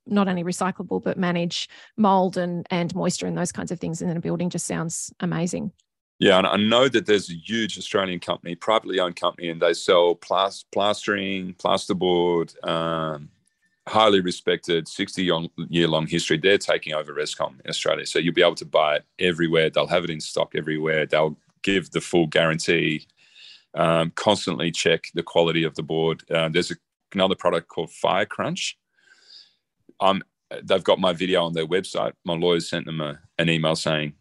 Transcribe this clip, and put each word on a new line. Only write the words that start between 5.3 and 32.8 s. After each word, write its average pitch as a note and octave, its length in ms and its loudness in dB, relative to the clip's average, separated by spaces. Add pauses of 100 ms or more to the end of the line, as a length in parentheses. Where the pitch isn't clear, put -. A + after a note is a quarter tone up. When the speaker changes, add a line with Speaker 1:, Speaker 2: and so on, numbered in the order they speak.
Speaker 2:
Yeah, F#2+ 200 6
and F#2+ 100 4
I - 80 0
know A2+ 320 4
that A2+ 200 0
there's G2 220 2
a F2 40 -10
huge F#2+ 460 -6
Australian F#2 400 -2
company, - 360 -8
privately F#2+ 440 0
owned F2+ 160 0
company, F2 340 -4
and E2 100 -8
they E2+ 140 4
sell F2 420 4
plas-, G2 560 -2
plastering, G2 840 -2
plasterboard, F2 1080 2
um, E2 640 -2 (600)
highly G#2+ 320 6
respected, F2 640 -2
sixty - 360 -4
young, E2+ 260 0 (200)
year E2+ 180 2
long D#2+ 180 0
history. E2 320 0
They're F#2+ 220 4
taking E2 340 -4
over D2+ 180 -6
Rescom C#2+ 540 -6
in D#2 40 -8
Australia. D2+ 360 -2
So E2+ 140 -2
you'll E2 160 0
be F2 80 6
able E2+ 100 6
to D#2 120 -12
buy D2+ 320 2
it - 80 -12 (120)
everywhere. E2 540 0
They'll D#2+ 160 0
have F2 160 0
it E2+ 80 -6
in D#2 80 -8
stock - 340 -4
everywhere. D#2 540 -2
They'll D#2 280 0 (280)
give F#2+ 260 0
the E2 120 -4
full E2+ 260 2
guarantee, D#2+ 800 0 (640)
um, E2 380 2
constantly F2 580 0
check E2 460 0
the E2+ 80 -2
quality E2 400 2
of D2+ 100 -2
the - 80 -10
board. D#2+ 480 -2
Uh, D#2+ 200 0
there's F2 200 0
a, F2 60 -8 (400)
another F#2+ 200 2
product F2 320 0
called D#2+ 240 -8
Fire F#2 360 0
Crunch. - 500 -6 (1200)
Um, G2 220 2 (400)
they've F#2+ 220 0
got F2 160 4
my F#2 140 2
video F2 300 0
on E2+ 100 -4
their D#2+ 120 -2
website. F#2 480 -2 (100)
My F2 120 -4
lawyers E2+ 340 0
sent E2+ 160 -6